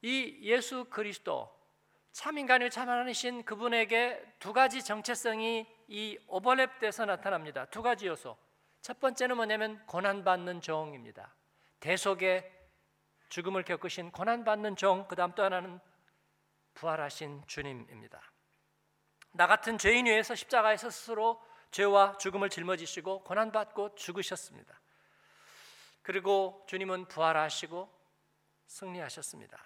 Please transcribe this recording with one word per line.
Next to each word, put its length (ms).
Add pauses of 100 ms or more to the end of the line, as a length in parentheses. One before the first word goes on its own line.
이 400
예수 440
그리스도, 680 (560)
참 260
인간이요 320
참 200
하나님이신 540
그분에게 960
두 140
가지 300
정체성이 840 (200)
이 300 (100)
오버랩돼서 800
나타납니다. 600
두 180
가지 240
요소. 280 (460)
첫 180
번째는 360
뭐냐면 500
고난받는 760
종입니다. 760 (440)
대속의 720 (760)
죽음을 340
겪으신 480
고난받는 640
종, 320
그 80
다음 200
또 80
하나는 360 (960)
부활하신 720
주님입니다. 760 (1120)
나 140
같은 300
죄인 300
위해서 260
십자가에서 560
스스로 520 (300)
죄와 460
죽음을 320
짊어지시고 760
고난받고 720
죽으셨습니다. 840 (1200)
그리고 680
주님은 400
부활하시고 840 (760)
승리하셨습니다. 1000